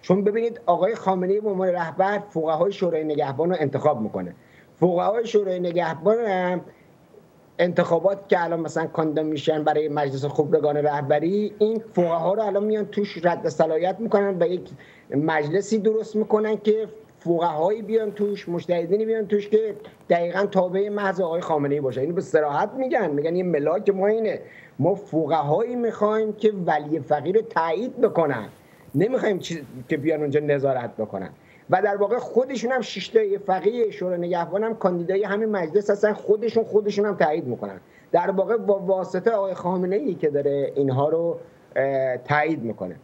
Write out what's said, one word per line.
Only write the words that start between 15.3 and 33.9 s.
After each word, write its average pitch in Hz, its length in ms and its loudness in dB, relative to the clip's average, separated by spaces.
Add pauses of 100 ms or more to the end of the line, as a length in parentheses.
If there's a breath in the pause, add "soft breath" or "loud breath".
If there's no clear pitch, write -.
درست 214 360 0
می‌کنن 214 420 0
که 214 300 0 (320)
فقهایی 170 640 0
بیان 214 300 0
توش، 202 380 -4
مجتهدینی 175 560 0
بیان 220 220 -2
توش 208 220 0
که 214 260 2 (340 loud breath)
دقیقاً 175 360 2
تابع 190 440 0
محض 196 320 0
آقای 170 200 0
خامنه‌ای 147 400 0
باشه. 131 200 -2
اینو 160 120 -2
به 180 80 -2
صراحت 156 560 2
می‌گن، 254 340 0
می‌گن: 151 240 0
"این 180 160 0
ملاک 165 380 0
ما 190 180 2
اینه، 214 320 0 (400 loud breath)
ما 170 160 4
فقهایی 160 800 0
می‌خوایم 220 580 0
که 214 180 2 (140)
ولی 151 340 0
فقیه 147 340 -2
رو 220 80 4
تایید 190 600 -2
بکنن، 147 440 2 (500 loud breath)
نمی‌خوایم 208 440 2
چیز 165 220 -8 (260)
که 160 100 -2
بیان 151 220 0
اونجا 147 200 0
نظارت 135 580 0
بکنن." 98 320 -6 (400 loud breath)
و 185 120 4
در 202 140 2
واقع 202 220 0
خودشون 247 540 -2
هم 262 100 0
شش - 260 -8
تای 202 300 2
فقیه 202 540 0